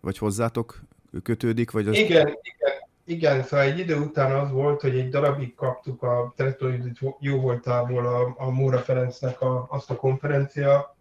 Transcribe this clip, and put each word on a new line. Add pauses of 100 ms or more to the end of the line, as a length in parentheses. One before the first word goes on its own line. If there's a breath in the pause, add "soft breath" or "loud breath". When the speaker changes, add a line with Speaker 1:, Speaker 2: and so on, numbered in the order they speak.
Speaker 1:
vagy
hozzátok (420)
kötődik,
vagy
az
Speaker 2:
Igen,
igen, (320)
igen.
Szóval
egy
idő
után
az
volt,
hogy
egy
darabig
kaptuk
a
Tretto
Judit (200)
jó
voltából
a,
a
Móra
Ferencnek
a,
azt
a
konferencia